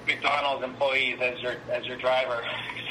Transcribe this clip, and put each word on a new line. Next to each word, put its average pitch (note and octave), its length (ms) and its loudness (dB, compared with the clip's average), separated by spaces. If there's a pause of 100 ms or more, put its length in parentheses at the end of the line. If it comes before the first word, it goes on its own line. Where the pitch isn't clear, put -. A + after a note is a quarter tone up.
McDonald's C#3 580 2
employees C3 560 2
as B2 220 0
your, B2 120 -2 (160)
as B2 160 0
your B2 100 -6
driver. B2+ 520 2
<laughs> - 40 -4 (380)